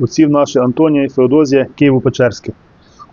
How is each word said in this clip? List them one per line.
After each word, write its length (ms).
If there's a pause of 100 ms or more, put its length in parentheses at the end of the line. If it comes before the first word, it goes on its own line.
отців 280
наших 340
Антонія 400
і 60
Феодозія 580 (140)
Києво-Печерських, 720 (600)